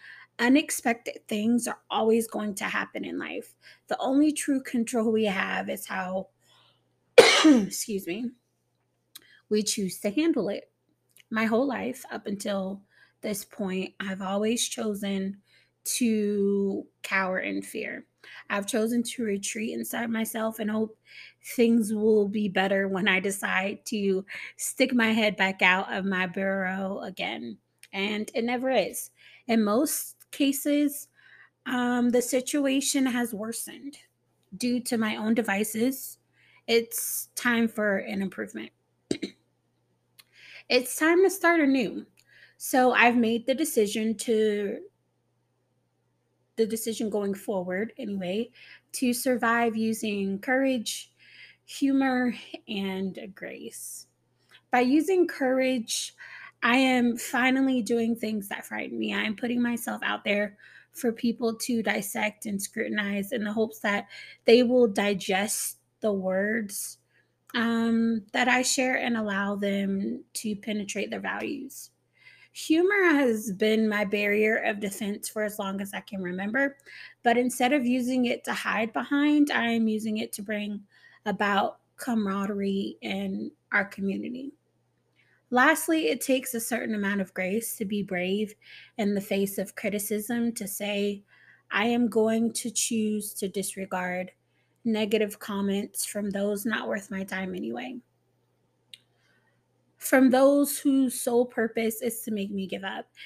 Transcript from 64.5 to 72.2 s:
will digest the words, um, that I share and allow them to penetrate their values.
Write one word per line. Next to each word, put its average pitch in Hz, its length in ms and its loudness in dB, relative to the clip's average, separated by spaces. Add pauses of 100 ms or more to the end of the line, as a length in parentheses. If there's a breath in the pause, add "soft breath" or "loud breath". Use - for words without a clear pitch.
will 240 240 6
digest 202 920 -2 (220)
the 214 120 0
words, 196 840 -2 (560)
um, 226 680 2 (100)
that 247 160 2
I 254 140 4
share 254 340 0
and 240 200 0
allow 202 400 0
them 196 680 -2 (100)
to 214 220 -4
penetrate 208 540 -6
their 208 100 -6
values. 208 720 -8 (640 soft breath)